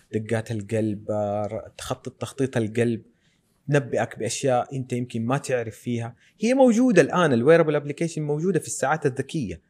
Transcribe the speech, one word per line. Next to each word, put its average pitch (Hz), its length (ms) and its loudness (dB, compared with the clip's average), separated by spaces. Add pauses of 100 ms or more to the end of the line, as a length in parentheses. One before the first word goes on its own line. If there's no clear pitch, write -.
(120)
دقات 110 380 -4
القلب، 107 600 -4
آه، 104 680 -4
تخطط - 340 -10
تخطيط - 440 -6
القلب، 113 460 -2 (680)
تنبئك 123 500 0
بأشياء 123 580 -2
أنت 131 160 -6
يمكن 123 340 -4
ما 131 120 0
تعرف 120 380 -4
فيها. 117 400 -6 (240)
هي 233 140 2
موجودة 254 480 6
الآن، 160 300 4
ال 117 120 4
wearable 151 380 6
application 151 360 -6
موجودة 156 420 -2
في - 60 -14
الساعات 147 400 -2
الذكية، 123 640 -4